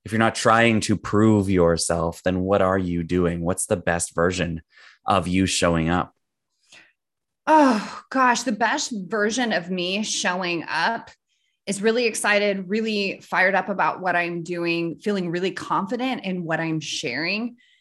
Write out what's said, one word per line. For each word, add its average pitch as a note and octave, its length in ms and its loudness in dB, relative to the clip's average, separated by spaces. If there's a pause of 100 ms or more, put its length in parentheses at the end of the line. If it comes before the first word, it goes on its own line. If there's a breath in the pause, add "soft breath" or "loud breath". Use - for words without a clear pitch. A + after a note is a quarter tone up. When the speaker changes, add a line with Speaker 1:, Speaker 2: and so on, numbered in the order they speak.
Speaker 1:
if G2 80 -14
you're A2 80 0
not A2+ 160 2
trying A2+ 460 4
to G#2 160 0
prove G#2 520 4
yourself, E2+ 760 2
then F#2 180 0
what F#2+ 200 2
are F#2+ 160 2
you F2 240 -2
doing? E2+ 380 0
What's E2+ 260 -2
the - 120 0
best F2 360 -2
version E2+ 480 0 (440 soft breath)
of G2 200 2
you F#2 200 2
showing E2+ 420 2
up? F2 260 -2 (1300 soft breath)
Speaker 2:
Oh C4+ 640 4
gosh, B3+ 340 2
the B3+ 80 -2
best A#3 400 -2 (160)
version A3 460 -2
of F3 180 -4
me F#3 320 -4
showing F3+ 640 -4
up F3 440 -2 (560)
is G3 140 -6
really A3+ 240 2
excited, G#3 640 0
really G#3+ 520 -2
fired F#3 340 0
up F#3 140 0
about F3+ 300 -2
what F3+ 160 -2
I'm E3+ 280 -2
doing, E3+ 560 -4
feeling F#3+ 320 -2
really F3+ 180 -2
confident G3+ 760 -4
in F#3 200 -6
what D#3+ 160 -2
I'm D#3+ 200 -2
sharing, E3 800 -6 (240 soft breath)